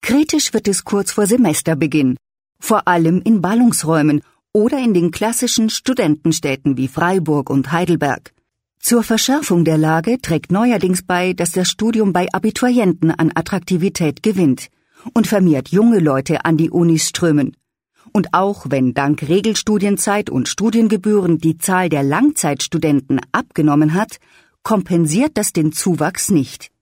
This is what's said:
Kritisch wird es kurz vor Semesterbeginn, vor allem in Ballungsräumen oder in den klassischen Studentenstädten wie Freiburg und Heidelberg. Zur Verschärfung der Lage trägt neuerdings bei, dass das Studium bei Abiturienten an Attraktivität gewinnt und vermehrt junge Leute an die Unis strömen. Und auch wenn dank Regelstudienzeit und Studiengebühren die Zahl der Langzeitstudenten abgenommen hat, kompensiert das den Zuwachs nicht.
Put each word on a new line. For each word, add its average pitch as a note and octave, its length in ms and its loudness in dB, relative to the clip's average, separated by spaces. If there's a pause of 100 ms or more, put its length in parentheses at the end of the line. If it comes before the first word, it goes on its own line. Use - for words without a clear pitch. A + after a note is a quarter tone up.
Kritisch D4 500 0
wird A3 160 -2
es G3 180 -4
kurz G3+ 260 -2
vor G#3 160 0
Semesterbeginn, D#3 880 0 (420)
vor - 280 0
allem F3 340 2
in G#3+ 220 2
Ballungsräumen D#3+ 800 2 (300)
oder A#3 280 0
in A#3 160 0
den F3 160 2
klassischen A3+ 580 -2
Studentenstädten D3+ 1080 -2
wie C3 100 -2
Freiburg D#3 640 -2
und C3+ 200 0
Heidelberg. E3 640 -2 (460)
Zur A#3 240 0
Verschärfung A3+ 600 0
der D#3+ 140 2
Lage D#3+ 420 0
trägt - 320 -4
neuerdings F#3+ 520 0
bei, F#3 300 -2
dass F3+ 180 -4
das F#3 180 -2
Studium G#3+ 420 0
bei F3+ 220 0
Abiturienten G3+ 760 0
an D#3+ 240 0
Attraktivität E3 880 -2
gewinnt F#3 460 0 (440)
und A3 140 0
vermehrt E3+ 420 2
junge A3 300 4
Leute D3 440 0
an D#3+ 140 0
die D#3+ 140 0
Unis E3 360 2
strömen. D3 480 0 (560)
Und F#3+ 220 -2
auch G3 360 -2
wenn B2+ 260 0
dank C#3+ 340 0
Regelstudienzeit G3+ 1000 0
und B2+ 180 -2
Studiengebühren G#3 880 0
die D#3+ 220 -2
Zahl F#3 300 0
der D3 120 0
Langzeitstudenten D3 1200 0 (100)
abgenommen D#3 640 0
hat, G3+ 240 -4 (460)
kompensiert F#3 760 0
das G#3 160 -4
den D#3 200 0
Zuwachs E3 580 -2
nicht. - 400 -2 (100)